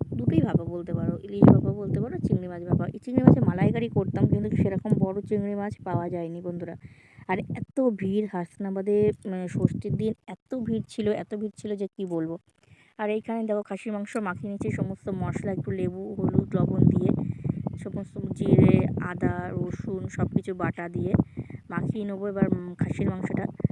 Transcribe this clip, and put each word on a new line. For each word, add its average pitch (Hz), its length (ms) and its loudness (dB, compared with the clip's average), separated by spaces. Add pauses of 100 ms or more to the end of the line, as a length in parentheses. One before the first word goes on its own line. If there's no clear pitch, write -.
(140)
দুটোই - 280 4
ভাপা 170 220 2
বলতে 175 300 -6
পারো, 165 300 -2
ইলিশ 202 200 2
ভাপা 196 300 10
বলতে 202 280 -2
পারো, 285 160 -4
চিংড়ি 180 300 0
মাছ 175 160 -10
ভাপা। 175 220 0
এই 214 200 -8
চিংড়ি 254 180 2
মাছের 254 200 8
মালাইকারি 226 460 0
করতাম 196 380 0
কিন্তু 208 280 0
সেরকম 196 440 0
বড় 190 220 -2
চিংড়ি 202 340 -4
মাছ 202 180 -6 (100)
পাওয়া 175 260 -4
যায়নি 170 320 -8
বন্ধুরা। 175 340 -10 (520)
আর 190 120 -2
এত - 420 -6
ভিড় 202 500 0
হাসনাবাদে, 196 800 0 (140)
মানে 185 220 -6
ষষ্ঠীর 185 480 -2
দিন 220 180 -2 (140)
এত - 280 -10
ভিড় 226 320 -2
ছিল, 208 240 0
এত 208 240 -4
ভিড় 208 220 -4
ছিল 208 180 -6
যে 196 120 -4
কী 190 180 -6
বলবো। 165 320 -4 (600)
আর 214 120 -2
এইখানে 226 340 -2
দেখো 208 180 0
খাসির 208 320 -6
মাংস 208 240 -6
মাখিয়ে 202 320 -4
নিয়েছি, 202 280 -4
সমস্ত 196 320 -4
মশলা, 185 420 -4
একটু 190 200 -4
লেবু, 190 420 -4
হলুদ, - 420 2
লবণ 185 320 2
দিয়ে - 240 4 (680)
সমস্ত 202 400 -10 (200)
জিরে, 190 500 6 (140)
আদা, 180 500 -2
রসুন 185 560 -6
সব - 280 -2
কিছু 190 180 0
বাটা 175 360 -2
দিয়ে 175 240 -2 (560)
মাখিয়ে 196 360 -4
নেবো 202 220 -6
এবার, 196 200 2
উম, 180 300 -4
খাসির - 320 -2
মাংসটা। 185 360 -4 (260)